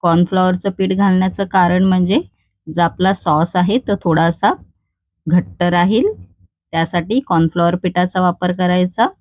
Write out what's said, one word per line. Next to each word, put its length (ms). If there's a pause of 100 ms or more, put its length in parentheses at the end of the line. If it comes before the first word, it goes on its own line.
कॉर्नफ्लॉवरचं 680
पीठ 220
घालण्याचं 540
कारण 380
म्हणजे 360 (460)
जो 160
आपला 320
सॉस 420
आहे 220
तो 240
थोडासा 500 (720)
घट्ट 380
राहील, 420 (640)
त्यासाठी 480
कॉर्नफ्लॉवर 560
पिठाचा 440
वापर 320
करायचा 560 (120)